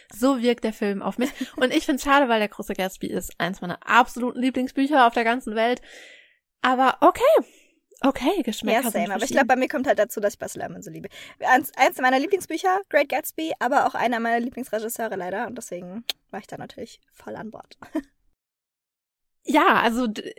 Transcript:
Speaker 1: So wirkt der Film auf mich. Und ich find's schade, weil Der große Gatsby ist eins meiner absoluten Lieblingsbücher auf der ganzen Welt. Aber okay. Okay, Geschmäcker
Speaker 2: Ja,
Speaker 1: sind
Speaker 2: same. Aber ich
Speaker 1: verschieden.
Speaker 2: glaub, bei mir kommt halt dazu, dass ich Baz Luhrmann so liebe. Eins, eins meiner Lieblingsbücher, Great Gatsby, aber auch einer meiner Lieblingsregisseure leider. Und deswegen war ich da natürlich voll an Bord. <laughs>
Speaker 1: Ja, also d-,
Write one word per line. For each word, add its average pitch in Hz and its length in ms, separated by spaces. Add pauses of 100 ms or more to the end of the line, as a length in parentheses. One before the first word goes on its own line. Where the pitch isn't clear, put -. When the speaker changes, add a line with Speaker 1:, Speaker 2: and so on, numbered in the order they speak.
(140)
Speaker 1:
So 262 280
wirkt 240 220
der 220 100
Film 202 260
auf - 160
mich. 262 140 (260)
Und 254 180
ich 311 120
find's 269 180
schade, 285 240
weil 226 120
Der 208 80
große - 260
Gatsby 190 320
ist - 340
eins 175 220
meiner 175 240
absoluten 240 520
Lieblingsbücher 262 680
auf 240 80
der 240 100
ganzen 226 300
Welt. 233 260 (800)
Aber 254 400
okay. 339 220 (800)
Okay, 277 380
Geschmäcker 220 360
Speaker 2:
Ja, 269 40
Speaker 1:
sind 233 100
Speaker 2:
same. 220 140
Aber 202 80
ich 185 60
Speaker 1:
verschieden. - 180
Speaker 2:
glaub, 269 100
bei 254 80
mir 254 120
kommt 277 180
halt 220 120
dazu, 214 220
dass 202 140
ich - 40
Baz - 160
Luhrmann - 280
so 165 80
liebe. 160 180 (320)
Eins, - 360
eins 311 260
meiner 262 160
Lieblingsbücher, 370 720
Great 285 180
Gatsby, 311 520
aber 247 260
auch 262 80
einer 233 260
meiner 233 200
Lieblingsregisseure 226 760
leider. 190 300
Und 233 100
deswegen 180 480 (260)
war 196 100
ich - 80
da 151 100
natürlich - 420 (140)
voll - 220
an 220 140
Bord. - 280 (160)
<laughs> - 180 (1300)
Speaker 1:
Ja, 311 380
also 240 240
d-, - 320